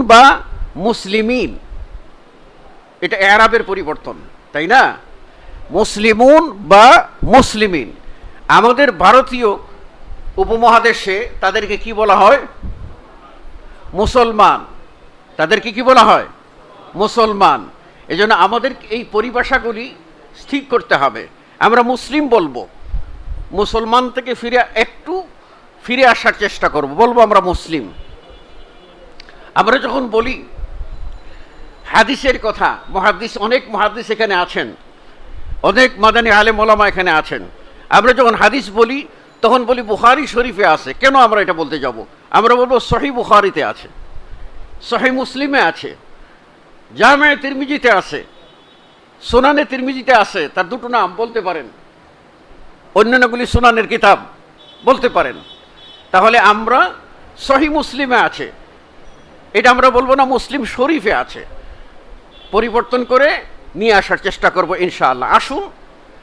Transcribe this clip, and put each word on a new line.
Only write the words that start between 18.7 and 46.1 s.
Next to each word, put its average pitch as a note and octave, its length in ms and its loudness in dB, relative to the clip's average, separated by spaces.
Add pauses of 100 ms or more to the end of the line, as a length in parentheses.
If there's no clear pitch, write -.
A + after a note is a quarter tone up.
এই A3+ 220 -6
পরিভাষাগুলি A#3 840 -4 (460)
স্থির C#4 300 -6
করতে - 240 0
হবে। C3 340 -2 (300)
আমরা A3+ 240 4
মুসলিম B3+ 460 -4
বলবো, D3 400 -2 (840)
মুসলমান A3+ 580 -2
থেকে B3+ 240 -8
ফিরে, A#3 300 -2 (100)
একটু D#4+ 520 -6 (580)
ফিরে B3+ 220 2
আসার A3+ 320 2
চেষ্টা F#3+ 300 -4
করব, C3+ 220 -4
বলবো A#3 300 4
আমরা G3+ 200 6
মুসলিম। E3 520 -6 (1600)
আমরা G#3+ 240 2
যখন C4 300 -6
বলি A3 340 -4 (1400)
হাদিসের B3 520 0
কথা, F#3 400 -4 (100)
মুহাদ্দিস, G3+ 500 -4
অনেক A3+ 300 -2
মুহাদ্দিস G#3 420 -4
এখানে G#3+ 240 -2
আছেন, E3+ 400 -4 (880)
অনেক G#3 380 2
মাদানী A3 300 2
আলেম G#3 300 4
ওলামা G#3+ 280 2
এখানে F#3 220 -2
আছেন। D3+ 320 -2 (460)
আমরা A3 240 4
যখন A#3 220 2
হাদিস G#3 360 -2
বলি, A#3 380 0 (340)
তখন A#3+ 220 2
বলি, A#3+ 180 -2
"বুখারী A#3 440 2
শরীফে G#3 400 -2
আছে।" D#3 260 0
কেন C4+ 240 0
আমরা G#3+ 260 4
এটা F#3 100 -2
বলতে D#3+ 260 -6
যাব? A#2+ 260 -8 (260)
আমরা A3 240 2
বলবো, B3 260 0
"সহিহ A#3+ 320 -4
বুখারীতে G3+ 520 2
আছে, - 240 -8 (920)
সহিহ A#3 300 -2
মুসলিমে C4 480 -4
আছে, D#3+ 360 -4 (1000)